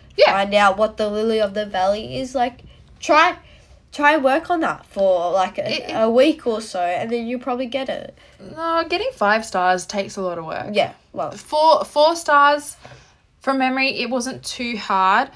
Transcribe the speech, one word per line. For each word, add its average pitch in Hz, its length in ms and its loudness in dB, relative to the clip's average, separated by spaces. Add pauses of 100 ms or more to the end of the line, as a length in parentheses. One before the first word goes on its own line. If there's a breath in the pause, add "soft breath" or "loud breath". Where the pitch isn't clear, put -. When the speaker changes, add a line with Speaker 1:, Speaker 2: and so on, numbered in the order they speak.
(180 soft breath)
Speaker 1:
Yeah. - 140 6
Speaker 2:
find 202 240 0
out 196 240 4
what 220 180 0
the 214 120 -2
Lily 220 300 -2
of 202 140 -2
the 208 140 -4
Valley 202 520 -2
is, 254 140 -8
like, 254 300 -4 (360 loud breath)
try, 339 360 4 (560 soft breath)
try 294 260 2
work 277 320 2
on 349 120 0
that 180 260 -4
for, 185 440 0
like, 185 280 0
a, - 120 -4
Speaker 1:
It, - 180 -6
it - 40 -6
Speaker 2:
a 220 160 2
week 269 380 4
or 220 120 0
so, 190 220 -6
and 175 300 -2
then 233 160 -4
you'll 247 120 -6
probably 247 280 -6
get 262 220 -6
it. - 280 -10 (220 loud breath)
Speaker 1:
No, 330 500 -4
getting 415 240 -2
five 220 320 2
stars 180 400 0
takes 202 300 -6
a 202 60 -8
lot 175 180 -6
of 165 60 -10
work. - 260 -8
Speaker 2:
Yeah, 202 220 0 (200)
well. 160 180 -6
Speaker 1:
Four, 302 540 2
four 311 300 2
stars, 294 640 2 (640 loud breath)
from 269 180 -2
memory, 262 400 -2
it 240 100 -4
wasn't 254 340 -6
too 233 340 -8
hard, 196 580 2